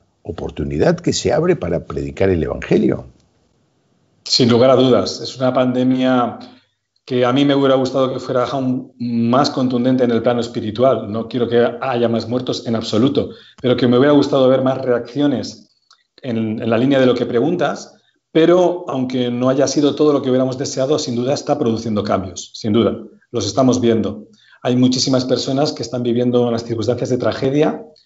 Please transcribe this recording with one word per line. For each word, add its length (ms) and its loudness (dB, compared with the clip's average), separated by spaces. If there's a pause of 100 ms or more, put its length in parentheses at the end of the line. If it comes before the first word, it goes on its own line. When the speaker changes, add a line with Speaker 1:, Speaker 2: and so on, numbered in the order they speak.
(240)
Speaker 1:
oportunidad 760 -2
que 140 -2
se 200 -2
abre 220 2
para 300 -4
predicar 440 -2
el 120 2
Evangelio? 640 -2 (1160)
Speaker 2:
Sin 260 2
lugar 220 6
a 40 6
dudas, 460 2
es 160 -12
una 160 0
pandemia 840 0 (680)
que 200 0
a 80 2
mí 120 2
me 100 2
hubiera 200 4
gustado 380 0
que 60 -8
fuera 260 -2
aún 520 -4
más 520 0
contundente 540 0
en 80 2
el 100 0
plano 180 0
espiritual. 720 -2
No 160 -6
quiero 220 -2
que 180 2 (140)
haya 260 0
más 220 -2
muertos 380 -4
en 80 -2
absoluto, 560 0 (300)
pero 140 2
que 120 2
me 100 4
hubiera 160 6
gustado 340 4
ver 140 4
más 180 0
reacciones 960 -4 (460)
en, 400 -4
en 80 -2
la 80 2
línea 220 2
de 80 4
lo 80 2
que 100 -2
preguntas, 680 -2 (360)
pero 560 4
aunque 420 -2
no 200 0
haya 180 2
sido 280 0
todo 180 4
lo 80 2
que 80 -2
hubiéramos 280 0
deseado, 420 -2
sin 160 -6
duda 180 -2
está 240 -2
produciendo 460 -2
cambios, 500 -4
sin 200 -4
duda, 240 2 (340)
los 140 -4
estamos 360 2
viendo. 460 0 (340)
Hay 140 -2
muchísimas 500 2
personas 480 -2
que 100 -10
están 200 -6
viviendo 440 0
unas 160 -2
circunstancias 460 -4
de 80 0
tragedia. 640 -2 (220)